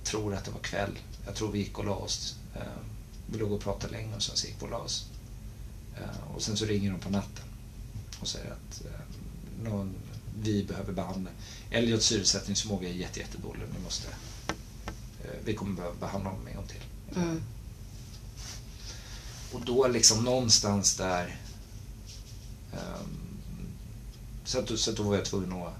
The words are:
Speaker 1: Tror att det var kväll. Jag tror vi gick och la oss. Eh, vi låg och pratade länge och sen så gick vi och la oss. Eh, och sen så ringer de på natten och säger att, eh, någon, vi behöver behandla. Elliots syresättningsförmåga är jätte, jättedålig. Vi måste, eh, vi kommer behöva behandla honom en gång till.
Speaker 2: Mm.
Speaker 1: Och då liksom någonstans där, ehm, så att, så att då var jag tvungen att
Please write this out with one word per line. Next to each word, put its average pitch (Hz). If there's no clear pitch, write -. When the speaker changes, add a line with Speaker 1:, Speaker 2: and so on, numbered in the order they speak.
Speaker 1:
Tror 104
att 95
det 110
var 110
kväll. 101
Jag 107
tror 107
vi 101
gick -
och 104
la 101
oss. -
Eh, -
vi 113
låg 107
och 101
pratade -
länge 110
och 107
sen -
så -
gick -
vi -
och 107
la 117
oss. -
Eh, -
och -
sen 107
så 110
ringer 101
de 90
på 92
natten -
och -
säger -
att, -
eh, 101
någon, 98
vi 107
behöver 98
behandla. 92
Elliots 113
syresättningsförmåga 98
är 87
jätte, 90
jättedålig. -
Vi -
måste, -
eh, -
vi 113
kommer 98
behöva 87
behandla 98
honom -
en -
gång 101
till. -
Speaker 2:
Mm. 165
Speaker 1:
Och 120
då 123
liksom 113
någonstans 107
där, 90
ehm, 90
så 127
att, 107
så -
att 101
då 107
var 101
jag 92
tvungen 92
att 87